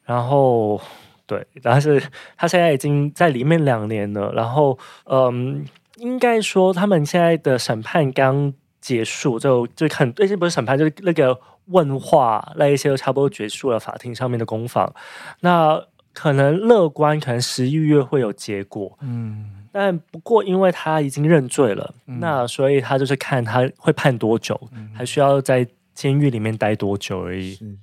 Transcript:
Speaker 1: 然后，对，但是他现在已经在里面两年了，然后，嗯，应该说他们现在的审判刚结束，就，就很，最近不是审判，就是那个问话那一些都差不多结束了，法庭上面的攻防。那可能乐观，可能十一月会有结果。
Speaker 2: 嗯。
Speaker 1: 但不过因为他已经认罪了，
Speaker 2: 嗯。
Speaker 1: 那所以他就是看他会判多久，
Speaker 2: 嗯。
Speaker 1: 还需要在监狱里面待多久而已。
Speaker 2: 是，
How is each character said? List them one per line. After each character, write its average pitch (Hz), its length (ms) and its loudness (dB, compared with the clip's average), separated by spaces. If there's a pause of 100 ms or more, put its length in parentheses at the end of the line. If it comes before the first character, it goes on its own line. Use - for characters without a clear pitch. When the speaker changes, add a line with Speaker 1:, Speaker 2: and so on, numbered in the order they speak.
Speaker 1:
然 120 200 -2
后， 120 560 2 (460)
对， 104 180 -8 (180)
但 123 180 4
是 143 200 2 (360)
他 170 100 -2
现 175 140 2
在 165 120 4
已 135 60 0
经 143 340 -2
在 175 180 2
里 123 120 -2
面 160 220 2
两 113 240 0
年 104 240 -4
了， 101 200 -4
然 113 160 -2
后， 139 300 2 (280)
嗯， 131 600 0 (300)
应 240 200 -8
该 240 240 2
说 190 320 2
他 180 140 -2
们 175 180 2
现 175 160 0
在 170 180 4
的 135 200 0
审 110 240 -4
判 135 300 0
刚 135 420 0 (260)
结 117 240 -2
束， 117 320 -2
就， 123 300 2
就 156 220 -4
很， 131 240 0
最 160 160 2
近 151 100 -2
不 170 60 0
是 175 60 0
审 139 140 -2
判， 135 140 0
就 156 60 4
是 156 140 2
那 185 140 0
个 131 240 2 (280)
问 160 340 0
话 123 580 2
那 151 120 2
一 143 80 4
些 139 120 -2
都 139 80 2
差 131 160 -2
不 131 60 -2
多 139 100 2
结 107 200 -6
束 131 240 -4
了， 110 80 0
法 - 180 -12
庭 120 160 -12
上 127 160 -4
面 120 80 -4
的 113 80 -4
攻 113 220 -8
防。 - 260 -2 (460)
那 165 420 2 (320)
可 - 200 0
能 139 220 2
乐 208 320 4
观， 151 300 2
可 135 140 -4
能 123 100 -2
十 127 240 -4
一 135 60 0
月 151 280 4
会 135 200 0
有 107 120 -2
结 98 300 -8
果。 98 380 -10
Speaker 2:
嗯。 107 720 -10
Speaker 1:
但 196 260 0
不 165 220 -16
过 208 240 2
因 185 160 0
为 190 100 4
他 160 300 -2
已 139 100 -2
经 147 180 -2
认 147 200 4
罪 117 260 0
了， - 180 -8 (140)
Speaker 2:
嗯。 123 140 -10
Speaker 1:
那 143 260 -2
所 135 240 0
以 139 100 2
他 135 160 -2
就 135 80 0
是 135 120 0
看 127 280 -4
他 123 320 0
会 - 160 0
判 135 240 0
多 110 220 0
久， - 200 -6 (140)
Speaker 2:
嗯。 110 220 -16
Speaker 1:
还 120 100 -10
需 - 140 -4
要 139 240 4
在 127 240 2 (260)
监 143 280 0
狱 147 80 4
里 117 100 -2
面 110 160 -4
待 107 220 0
多 101 220 -2
久 92 260 -8
而 90 100 -8
已。 95 200 -8
Speaker 2:
是， 101 280 -16